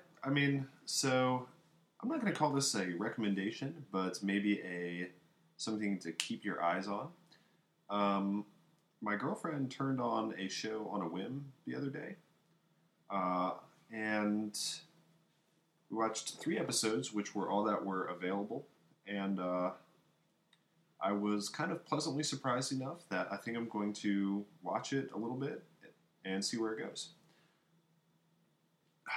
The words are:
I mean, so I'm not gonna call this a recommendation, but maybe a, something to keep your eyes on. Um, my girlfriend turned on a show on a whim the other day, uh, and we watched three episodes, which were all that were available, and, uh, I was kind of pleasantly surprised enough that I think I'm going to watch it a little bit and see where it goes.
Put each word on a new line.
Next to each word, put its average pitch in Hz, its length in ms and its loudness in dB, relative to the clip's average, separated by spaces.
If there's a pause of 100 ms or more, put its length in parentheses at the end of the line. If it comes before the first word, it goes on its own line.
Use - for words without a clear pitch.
(280)
I 135 40 2
mean, 139 360 4 (180)
so 127 640 4 (540)
I'm 226 80 0
not 320 100 2
gonna 202 140 2
call - 180 4
this 139 240 4
a 92 220 0
recommendation, 110 920 0
but 92 320 0
maybe 101 380 4
a, 87 480 -4 (480)
something 104 420 0
to 82 140 -6
keep - 300 -8
your 98 200 -4
eyes 90 240 0
on. 104 220 -6 (800)
Um, 101 560 0 (560)
my 104 140 -2
girlfriend 143 560 -2
turned 135 300 0
on 110 360 0
a 95 100 -2
show 110 440 -4
on 101 100 0
a 87 60 -2
whim 131 380 -4 (200)
the 123 100 -4
other 135 140 -2
day, 151 260 -8 (920)
uh, 92 420 2 (400)
and 107 640 2 (1300)
we 104 80 -4
watched 110 420 0
three - 200 0
episodes, 117 520 2
which 104 240 -2
were 95 140 0
all 101 140 4
that 104 200 2
were 95 220 0
available, 98 640 -2 (400)
and, 98 320 0
uh, 90 320 2 (1300)
I 98 100 2
was 104 380 2
kind 175 220 -2
of 170 140 -4
pleasantly 151 380 0
surprised 131 480 0
enough 131 280 -2 (100)
that 95 220 0
I 101 60 -2
think 117 200 -4
I'm 117 100 -2
going 104 260 0
to 101 520 2 (160)
watch 95 320 -2
it 135 200 0
a - 40 -6
little 117 180 -2
bit - 280 -4 (640)
and 95 180 0
see - 120 -2
where 113 160 2
it 110 80 -4
goes. - 300 -8 (2000)